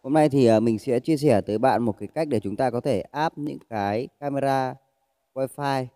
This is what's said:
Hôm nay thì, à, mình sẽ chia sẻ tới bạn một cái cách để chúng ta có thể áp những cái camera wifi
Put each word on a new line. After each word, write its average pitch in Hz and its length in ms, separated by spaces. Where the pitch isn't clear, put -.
Hôm 131 100
nay 151 160
thì, 131 180
à, 110 140
mình 113 180
sẽ 123 220
chia 160 160
sẻ 131 240
tới 104 180
bạn 117 240
một 110 160
cái 101 100
cách 156 200
để 120 120
chúng 101 160
ta 131 140
có 117 100
thể 120 200
áp 156 380
những 139 200
cái 107 400
camera 135 540
wifi 135 600